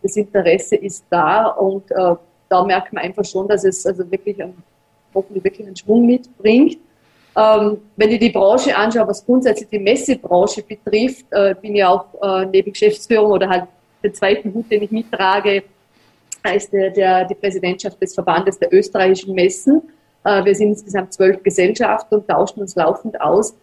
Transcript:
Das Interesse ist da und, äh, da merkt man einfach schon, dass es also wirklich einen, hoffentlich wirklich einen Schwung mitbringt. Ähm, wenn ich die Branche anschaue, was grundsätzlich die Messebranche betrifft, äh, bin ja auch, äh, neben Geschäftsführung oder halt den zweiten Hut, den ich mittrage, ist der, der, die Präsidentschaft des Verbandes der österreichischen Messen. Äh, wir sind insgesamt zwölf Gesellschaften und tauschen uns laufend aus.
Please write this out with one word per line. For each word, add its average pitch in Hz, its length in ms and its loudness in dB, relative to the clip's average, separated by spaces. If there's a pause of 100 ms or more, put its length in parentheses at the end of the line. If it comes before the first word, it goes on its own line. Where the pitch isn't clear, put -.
Das 196 120 -4
Interesse 196 600 0
ist - 320 -6
da 170 380 0
und, 196 440 -4
äh, 180 260 0 (340)
da 180 140 2
merkt 185 280 -2
man 170 120 -8
einfach 190 200 -6
schon, 190 240 -6
dass 196 160 0
es 190 220 0
also 180 240 -6
wirklich 196 320 -8
einen, 180 200 -16 (520)
hoffentlich 190 280 -6
wirklich 202 240 -6
einen 190 100 -18
Schwung 226 280 2
mitbringt. 247 720 2 (580)
Ähm, 214 440 2 (180)
wenn 214 140 2
ich 233 80 0
die 226 100 2
Branche 220 480 2
anschaue, 220 320 0
was 202 160 -6
grundsätzlich 247 460 0
die 214 80 -4
Messebranche 202 840 0
betrifft, 220 680 -4
äh, 196 240 2
bin 202 220 -6
ja 196 120 4
auch, 196 180 2 (160)
äh, 190 220 -2
neben 190 260 0
Geschäftsführung 208 640 2
oder 190 160 0
halt 180 160 0 (380)
den 208 100 -2
zweiten 202 400 -2
Hut, 226 180 -8
den 208 120 0
ich 208 80 -8
mittrage, 202 720 -2 (920)
ist 196 200 -2
der, 190 160 0
der, 185 340 2
die 185 100 -8
Präsidentschaft 185 680 -6
des 185 100 -6
Verbandes 185 460 -2
der - 160 -2
österreichischen 190 600 2
Messen. 190 460 2 (440)
Äh, 196 200 0
wir 196 100 4
sind 208 140 0
insgesamt 202 460 -6
zwölf 185 280 2
Gesellschaften 202 760 0
und 208 120 -2
tauschen 190 320 -4
uns 190 160 -12
laufend 175 420 -4
aus. 175 440 -2